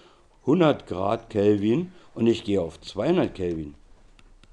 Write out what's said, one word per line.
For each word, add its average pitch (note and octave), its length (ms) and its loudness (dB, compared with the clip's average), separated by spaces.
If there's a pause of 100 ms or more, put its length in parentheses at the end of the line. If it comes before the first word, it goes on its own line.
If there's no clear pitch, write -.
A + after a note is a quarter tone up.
(460)
Hundert D#3 420 2
Grad G2 420 -4
Kelvin G#2+ 600 2 (240)
und A#2 100 0
ich A2 200 2
gehe F#2+ 160 0
auf E2 180 -8
zweihundert C3 560 -2
Kelvin, D#2+ 400 -6 (760)